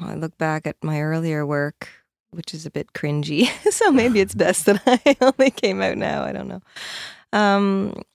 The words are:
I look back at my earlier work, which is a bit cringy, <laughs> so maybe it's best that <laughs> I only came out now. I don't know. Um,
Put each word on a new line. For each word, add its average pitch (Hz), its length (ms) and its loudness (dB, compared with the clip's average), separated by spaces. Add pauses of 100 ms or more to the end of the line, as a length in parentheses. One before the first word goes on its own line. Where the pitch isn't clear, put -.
I 170 140 -8
look 160 220 -8
back 156 300 -4
at 151 160 -8
my 156 180 -2
earlier 156 440 -2
work, 147 440 -6 (420)
which 170 220 -12
is 160 120 -14
a 147 60 -12
bit - 220 -10
cringy, 147 540 0 (160)
<laughs> 415 80 2
so 415 200 2
maybe 240 280 4
it's 190 160 0
best 180 300 2
that 208 180 4
<laughs> - 40 2 (180)
I 285 160 6
only 262 300 4
came 190 300 -2
out 190 160 -2
now. - 260 -4
I - 80 -6
don't - 160 -8
know. 185 140 -10 (720)
Um, 196 680 2 (140)